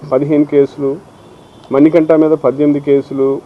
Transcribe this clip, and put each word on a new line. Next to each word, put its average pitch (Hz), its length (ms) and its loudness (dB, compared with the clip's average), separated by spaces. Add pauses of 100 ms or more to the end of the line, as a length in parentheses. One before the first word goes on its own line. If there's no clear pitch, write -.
(120)
పదిహేను 147 320 0
కేసులు, 143 520 -2 (760)
మణికంఠ 156 400 2
మీద 156 180 2
పద్దెనిమిది 147 540 0
కేసులు 139 600 -2